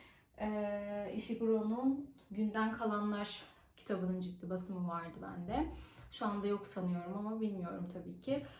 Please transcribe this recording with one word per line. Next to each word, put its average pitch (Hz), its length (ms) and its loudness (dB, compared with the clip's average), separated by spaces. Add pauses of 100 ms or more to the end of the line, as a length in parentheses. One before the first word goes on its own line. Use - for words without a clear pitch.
(400)
e, 208 760 0
Ishiguro'nun 226 960 4 (220)
Günden 214 380 4
Kalanlar 208 720 0 (340)
kitabının 185 440 0
ciddi 180 300 -6
basımı 180 380 -2
vardı 170 340 -4
bende. 190 440 0 (440)
Şu - 160 -2
anda 202 200 2
yok 202 200 2
sanıyorum 180 500 0
ama 214 240 -2
bilmiyorum 180 520 -2
tabii 180 280 -8
ki. 277 260 0 (140)